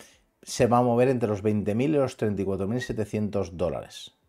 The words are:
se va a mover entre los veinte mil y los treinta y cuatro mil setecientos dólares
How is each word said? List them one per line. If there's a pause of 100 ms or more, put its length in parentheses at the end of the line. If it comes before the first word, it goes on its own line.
(420)
se
va
a
mover
entre
los
veinte
mil
y
los
treinta
y
cuatro
mil
setecientos
dólares (120)